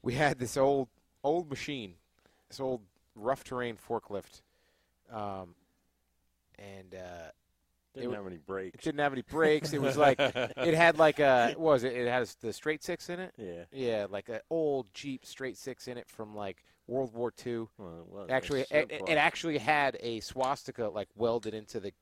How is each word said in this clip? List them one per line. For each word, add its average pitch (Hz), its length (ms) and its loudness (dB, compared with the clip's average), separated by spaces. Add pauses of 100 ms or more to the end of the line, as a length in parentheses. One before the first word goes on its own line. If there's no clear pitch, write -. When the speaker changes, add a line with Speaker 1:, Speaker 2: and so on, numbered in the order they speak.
Speaker 1:
we 120 100 -2
had 135 260 2
this 123 180 -4
old, 135 300 4 (360)
old 156 260 0
machine, 123 460 -8 (540)
this - 100 -16
old 131 220 -2 (340)
rough 117 280 -2
terrain 120 340 -6
forklift, - 640 -8 (720)
um, 98 440 -8 (1040)
and, 95 360 -18
uh, 87 340 -14 (640)
Speaker 2:
Didn't 120 200 -6
Speaker 1:
it - 20 -4
Speaker 2:
have 98 120 -10
any 90 100 -10
brakes. 95 380 -8
Speaker 1:
it - 80 -20
didn't 147 180 -2
have 143 100 2
any 127 120 -4
brakes. 151 500 2
It 143 80 0
was 139 160 2
like, 143 220 8
Speaker 2:
<laughs> - 0 -
Speaker 1:
it 127 560 2
had 170 220 6
like 156 220 6
a, 127 380 6
what 160 160 4
was 120 100 4
it? 127 100 0
It 123 140 0
has 120 280 0
the 110 180 -6
straight 156 300 -4
six - 260 -8
in 175 100 -6
it? 185 180 -12
Speaker 2:
Yeah. 87 260 -10 (100)
Speaker 1:
Yeah, 117 360 0
like 101 200 -8
an 110 100 -6 (100)
old 147 440 0
Jeep 139 320 -10
straight 127 320 -8
six - 320 -12
in 120 80 -10
it - 100 -14
from, 107 280 -14
like, 98 280 -8 (240)
World 123 260 -2
War 117 180 -4
Two. 117 460 -6
Speaker 2:
Well, 85 240 -12
it 85 60 -18
was 95 220 -14
Speaker 1:
Actually, 131 320 0 (100)
Speaker 2:
a 151 60 2
Speaker 1:
it, 156 140 0
it 147 80 -8
Speaker 2:
surplus. 170 180 2
Speaker 1:
actually 156 400 2
had 143 420 2
a 113 200 -4
swastika, 131 680 -4
like, 98 260 -6
welded 110 400 0
into 107 240 -8
the 95 120 -8 (100)